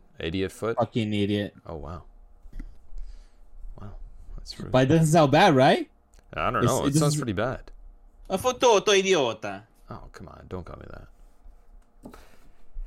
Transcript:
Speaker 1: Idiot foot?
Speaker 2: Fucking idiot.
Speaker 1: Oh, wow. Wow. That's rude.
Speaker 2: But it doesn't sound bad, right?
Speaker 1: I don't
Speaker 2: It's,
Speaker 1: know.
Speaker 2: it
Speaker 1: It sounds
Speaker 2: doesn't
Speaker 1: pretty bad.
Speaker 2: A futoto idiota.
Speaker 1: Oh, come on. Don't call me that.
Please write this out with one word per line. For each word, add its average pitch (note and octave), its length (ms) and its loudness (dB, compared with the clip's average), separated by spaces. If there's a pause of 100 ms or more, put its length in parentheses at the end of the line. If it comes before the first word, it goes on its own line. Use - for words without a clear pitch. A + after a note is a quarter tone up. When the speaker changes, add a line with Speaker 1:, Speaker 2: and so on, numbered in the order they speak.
(180)
Speaker 1:
Idiot F2+ 340 -4
foot? A2+ 260 -6
Speaker 2:
Fucking A2 340 -2
idiot. G#2 420 -2 (120)
Speaker 1:
Oh, E2 100 -12
wow. D2+ 280 -14 (1800)
Wow. G#2 100 -14 (460)
That's - 220 -14
rude. - 140 -12
Speaker 2:
But C3 120 4
it - 20 2
doesn't D#3+ 200 4
sound D3+ 260 6
bad, E3+ 220 6
right? D#3+ 340 4 (460)
Speaker 1:
I E2+ 160 -2
don't A#2+ 140 0
Speaker 2:
It's, - 20 4
Speaker 1:
know. B2 180 2
Speaker 2:
it C#3+ 40 2
Speaker 1:
It C#3 60 -2
sounds D#3 60 4 (140)
Speaker 2:
doesn't D3 60 -4
Speaker 1:
pretty B2 120 -4
bad. A2 380 -6 (600)
Speaker 2:
A A3+ 80 -2
futoto G4 500 4
idiota. C#3+ 760 0 (280)
Speaker 1:
Oh, A2 120 -16 (100)
come - 160 -18
on. - 200 -20
Don't F2+ 160 -10
call C#2 140 -16
me - 120 -18
that. - 1200 -20 (760)